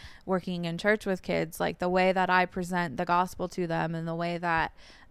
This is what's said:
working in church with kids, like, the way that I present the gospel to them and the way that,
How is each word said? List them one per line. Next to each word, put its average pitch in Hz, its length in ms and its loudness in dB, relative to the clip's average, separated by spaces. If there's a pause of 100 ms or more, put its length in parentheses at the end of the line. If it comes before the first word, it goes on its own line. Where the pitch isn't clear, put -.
(260)
working 180 400 -2
in 170 120 -4
church 214 280 2
with 185 160 -2
kids, 165 400 -2
like, 165 180 0
the 180 80 0
way 185 240 6
that 185 180 2
I 185 160 6
present 175 520 -4
the 180 80 -2
gospel 180 440 0
to 180 180 -4
them 165 280 -2
and 165 100 -6
the 165 100 -4
way 170 240 -2
that, 165 340 0 (380)